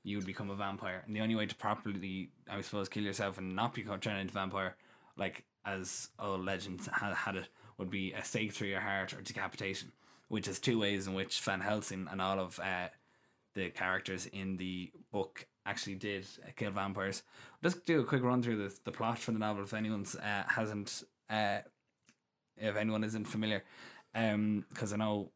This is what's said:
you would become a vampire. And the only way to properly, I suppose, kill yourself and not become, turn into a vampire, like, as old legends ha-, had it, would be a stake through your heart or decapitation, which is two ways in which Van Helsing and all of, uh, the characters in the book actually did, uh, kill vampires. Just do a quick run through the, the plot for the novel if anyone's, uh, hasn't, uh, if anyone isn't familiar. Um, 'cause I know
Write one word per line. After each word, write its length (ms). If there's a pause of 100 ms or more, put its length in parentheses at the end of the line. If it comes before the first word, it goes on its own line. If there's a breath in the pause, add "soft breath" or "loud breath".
you 160
would 80
become 240
a 60
vampire. 500
And 100
the 60
only 140
way 100
to 80
properly, 760 (180)
I 120
suppose, 280
kill 140
yourself 340
and 180
not 200
become, 240
turn 180
into 140
a 100
vampire, 340 (420 loud breath)
like, 280 (200)
as 520
old 260
legends 440
ha-, 260
had 220
it, 120 (300 loud breath)
would 140
be 220
a 100
stake 280
through 180
your 120
heart 320
or 80
decapitation, 680 (380 loud breath)
which 180
is 100
two 220
ways 260
in 80
which 280
Van 200
Helsing 480
and 100
all 200
of, 200
uh, 280 (680 soft breath)
the 160
characters 560
in 320
the 340 (200)
book 340 (240)
actually 260
did, 300 (180)
uh, 120
kill 160
vampires. 520 (400 loud breath)
Just 220
do 160
a 40
quick 180
run 180
through 160
the, 120 (160)
the 60
plot 280
for 120
the 80
novel 240
if 100
anyone's, 420
uh, 320
hasn't, 560 (260)
uh, 300 (1000)
if 180
anyone 280
isn't 220
familiar. 380 (520 loud breath)
Um, 580
'cause 200
I 40
know 380